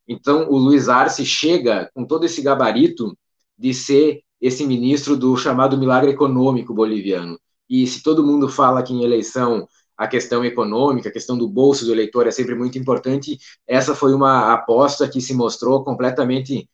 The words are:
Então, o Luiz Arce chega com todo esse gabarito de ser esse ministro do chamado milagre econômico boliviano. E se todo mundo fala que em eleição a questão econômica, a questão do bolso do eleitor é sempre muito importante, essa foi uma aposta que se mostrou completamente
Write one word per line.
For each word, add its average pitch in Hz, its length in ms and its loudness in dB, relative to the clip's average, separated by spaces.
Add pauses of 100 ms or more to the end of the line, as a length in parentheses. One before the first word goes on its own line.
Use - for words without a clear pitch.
Então, 147 420 -2
o 139 80 2
Luiz 131 320 4
Arce 127 340 2
chega 123 680 0
com 123 100 -8
todo 160 220 -2
esse 160 160 -6
gabarito 127 720 0 (400)
de 127 160 -2
ser 143 520 2 (180)
esse 127 240 -2
ministro 139 500 0
do 127 220 2
chamado 135 400 0
milagre 131 320 2
econômico 127 640 0
boliviano. 98 640 -2 (300)
E 127 160 2
se 127 160 -6
todo 156 240 2
mundo 143 240 2
fala 127 320 2
que 127 100 -8
em 123 120 -2
eleição 120 640 -2 (340)
a 110 60 -2
questão 120 360 -2
econômica, 120 680 -2
a - 20 -8
questão 120 260 -6
do 117 100 -2
bolso 131 380 2
do 117 60 0
eleitor 113 340 0
é 117 60 0
sempre 123 240 -4
muito 127 200 -6
importante, 131 600 -4 (300)
essa 135 260 0
foi 135 220 2
uma 131 360 4
aposta 131 560 2
que 131 140 -6
se 127 100 -8
mostrou 127 520 0
completamente 127 920 -4